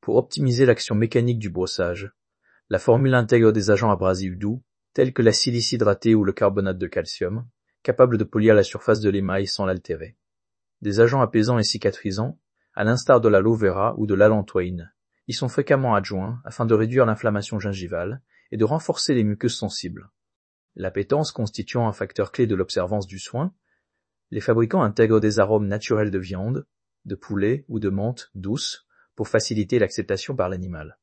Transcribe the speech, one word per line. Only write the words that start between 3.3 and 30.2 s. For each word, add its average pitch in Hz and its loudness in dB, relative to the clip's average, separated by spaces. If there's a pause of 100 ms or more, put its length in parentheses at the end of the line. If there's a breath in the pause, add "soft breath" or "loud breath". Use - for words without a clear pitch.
des 107 0
agents 104 2
abrasifs 92 0
doux, 104 -6 (300)
tels 131 2
que - 0
la 113 6
silice 120 -2
hydratée 110 2
ou 107 4
le 95 0
carbonate 98 0
de 92 -6
calcium, 95 -6 (360)
capables 127 4
de 107 0
polir 110 4
la 101 6
surface - -2
de 107 2
l'émail 98 -2
sans - -6
l'altérer. 85 -6 (640)
Des 101 -2
agents 117 6
apaisants 113 2
et 107 2
cicatrisants, 104 -4 (360)
à 101 -4
l'instar 123 4
de 113 4
l'aloe 104 4
vera 101 0
ou 107 -4
de 101 0
l'alantoïne, 95 2 (380)
y 117 -6
sont 131 -4
fréquemment 135 0
adjoints 101 -4
afin - -6
de 113 4
réduire 117 4
l'inflammation 107 -2
gingivale 95 -6 (300)
et 110 -8
de 110 2
renforcer 151 -2
les 120 2
muqueuses 107 -2
sensibles. - -10 (680)
L'appétence 101 -2
constituant 113 -4
un 104 -4
facteur 98 -6
clé - 0
de 107 -2
l'observance 92 -4
du 95 -16
soin, 156 -8 (760)
les 110 -6
fabricants 117 0
intègrent 110 4
des 107 0
arômes 104 2
naturels 107 -2
de 98 -4
viande, 95 -6 (380)
de 104 -10
poulet 107 -4
ou 113 -6
de 104 -2
menthe 104 -6
douce 98 -8 (280)
pour 104 -6
faciliter 107 -2
l'acceptation 101 -2